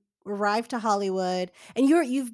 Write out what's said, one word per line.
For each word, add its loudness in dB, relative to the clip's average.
arrived -2
to -4
Hollywood, -2
and 4
you're, 6
you've, -4